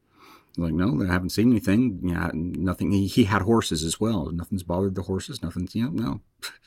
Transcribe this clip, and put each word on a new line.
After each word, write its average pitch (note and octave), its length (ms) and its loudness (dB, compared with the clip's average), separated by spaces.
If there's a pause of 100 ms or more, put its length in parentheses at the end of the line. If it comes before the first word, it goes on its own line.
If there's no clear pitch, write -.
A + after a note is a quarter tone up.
(580)
Like, E2 160 0
"No, A2 280 2
I F#2 80 0
haven't F2+ 200 0
seen A2+ 200 4
anything." G#2 540 2
Yeah, E2+ 300 0
nothing. F2+ 580 -2
He, G2 140 4
he A2+ 180 4
had G2 180 2
horses G2+ 420 2
as E2 140 -4
well. G#2 320 -2
Nothing's E2+ 320 -6
bothered F#2 320 -2
the F#2+ 80 -4
horses. F#2+ 400 -6
Nothing's, F2 320 -6
you A2+ 140 -2
know, - 20 -8
no. F2+ 300 -4 (460)